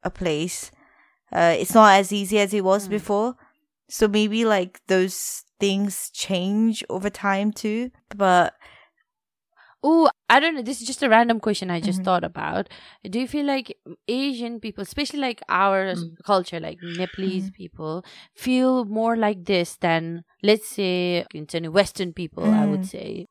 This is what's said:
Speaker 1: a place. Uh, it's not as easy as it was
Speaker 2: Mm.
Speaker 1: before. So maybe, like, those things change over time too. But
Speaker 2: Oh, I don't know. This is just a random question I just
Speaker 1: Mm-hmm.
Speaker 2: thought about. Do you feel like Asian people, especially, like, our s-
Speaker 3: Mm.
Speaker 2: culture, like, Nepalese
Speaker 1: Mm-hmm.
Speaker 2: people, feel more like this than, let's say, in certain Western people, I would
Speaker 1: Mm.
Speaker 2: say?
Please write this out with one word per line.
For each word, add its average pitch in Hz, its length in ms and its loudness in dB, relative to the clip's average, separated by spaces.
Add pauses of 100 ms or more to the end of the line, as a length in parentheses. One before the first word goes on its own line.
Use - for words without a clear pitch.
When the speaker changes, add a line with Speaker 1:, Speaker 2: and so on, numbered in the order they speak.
Speaker 1:
a 180 60 -4
place. 170 600 -6 (600)
Uh, 170 280 4
it's - 160 -4
not 214 240 10
as 196 140 -2
easy 202 260 0
as 196 140 0
it 208 100 0
was 196 240 2
Speaker 2:
Mm. 185 40 -6
Speaker 1:
before. 214 440 -2 (540)
So - 180 2
maybe, 214 380 2
like, 190 420 0
those 185 560 0 (160)
things 196 540 -2
change 202 760 -2
over 190 220 -4
time 202 420 -2
too. 226 380 -4 (240)
But 180 400 4 (1300)
Speaker 2:
Oh, 320 280 4 (180)
I 240 100 6
don't 320 140 0
know. 277 80 -6
This 240 180 -8
is 233 60 -12
just 262 160 -6
a 269 80 2
random 233 300 6
question 190 320 -2
I 170 80 -2
just 185 200 -2
Speaker 1:
Mm-hmm. 185 60 -6
Speaker 2:
thought 180 180 2
about. 175 460 -6 (340)
Do 190 160 -6
you 254 80 -4
feel 285 200 -4
like 269 280 -4 (320)
Asian 240 520 -4
people, 208 240 -10
especially, 294 360 -6
like, 254 300 -4
our 190 380 2
s- 175 160 -4
Speaker 3:
Mm. 165 200 -14
Speaker 2:
culture, 185 360 0
like, 160 240 -10
Nepalese 185 640 -6
Speaker 1:
Mm-hmm. 190 80 -12 (100)
Speaker 2:
people, 165 420 -10 (300)
feel 254 500 2
more 226 320 0
like 208 280 -2
this 180 320 -2
than, 165 460 -2 (200)
let's 214 240 4
say, 180 680 -2
in 151 160 -12
certain 165 240 -6
Western 180 400 0
people, - 320 -8
I 214 220 4
would 196 140 -2
Speaker 1:
Mm. 190 140 -10
Speaker 2:
say? - 360 -10